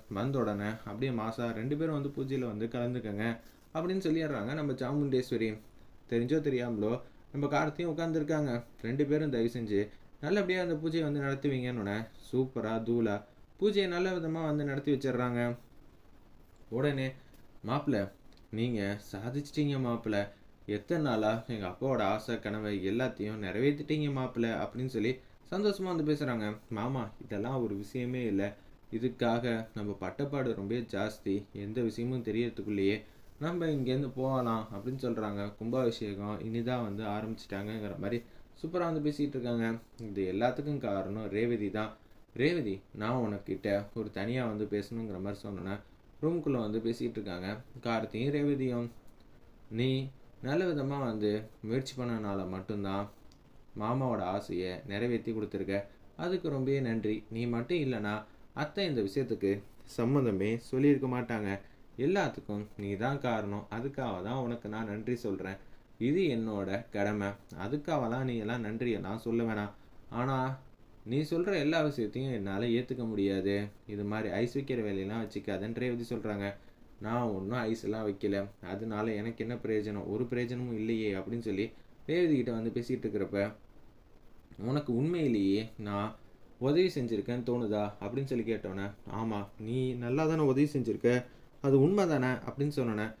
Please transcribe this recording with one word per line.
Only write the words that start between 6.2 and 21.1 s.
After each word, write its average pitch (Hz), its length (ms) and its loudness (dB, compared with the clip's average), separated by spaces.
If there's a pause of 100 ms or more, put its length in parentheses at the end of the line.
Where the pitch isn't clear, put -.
தெரியாமலோ 120 540 2 (400)
நம்ம 143 140 0
கார்த்தியும் 156 460 0
உட்காந்துருக்காங்க. 156 600 2 (280)
ரெண்டு 135 240 2
பேரும் 147 300 2
தயவு 117 180 4
செஞ்சு 104 280 2 (400)
நல்லபடியா 185 440 2
அந்த 165 180 0
பூஜையை 160 260 2
வந்து 143 160 0
நடத்துவீங்கன்னு 127 600 0
உடனே 104 140 0 (320)
சூப்பரா 120 420 0 (100)
தூளா 113 340 4 (420)
பூஜையை 196 280 4
நல்ல 180 300 2
விதமா 165 320 0
வந்து 147 220 2
நடத்தி 143 220 2
வச்சிடுறாங்க. 123 460 2 (1300)
உடனே, 135 380 2 (600)
"மாப்பிள்ள, 139 300 2 (540)
நீங்க 113 300 0 (300)
சாதிச்சிட்டீங்க 143 680 -2
மாப்பிள்ள. 117 400 0 (480)
எத்தனை 107 360 -2
நாளா 107 260 4 (180)